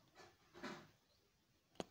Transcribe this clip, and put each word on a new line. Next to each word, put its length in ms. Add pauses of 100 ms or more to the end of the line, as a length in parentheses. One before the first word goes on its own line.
(1800)
तो 120